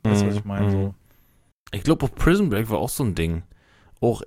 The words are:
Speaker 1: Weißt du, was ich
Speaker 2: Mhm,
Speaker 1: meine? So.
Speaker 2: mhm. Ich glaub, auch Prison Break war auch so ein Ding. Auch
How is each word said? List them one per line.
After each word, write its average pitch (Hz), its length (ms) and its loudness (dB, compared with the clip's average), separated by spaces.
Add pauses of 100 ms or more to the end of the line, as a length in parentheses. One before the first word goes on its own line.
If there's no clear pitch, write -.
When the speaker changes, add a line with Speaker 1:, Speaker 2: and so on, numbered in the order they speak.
Speaker 1:
Weißt 104 200 2
du, 101 40 2
was 101 80 0
ich 101 80 -4
Speaker 2:
Mhm, 101 40 -10
Speaker 1:
meine? 101 240 0
So. 98 60 2
Speaker 2:
mhm. 98 160 -2 (760)
Ich 101 120 -6
glaub, 151 200 2
auch 135 100 -2
Prison 185 360 4
Break 110 200 -2
war 101 100 0
auch 110 100 -2
so - 140 -4
ein 101 120 -2
Ding. 82 280 -2 (580)
Auch 117 260 0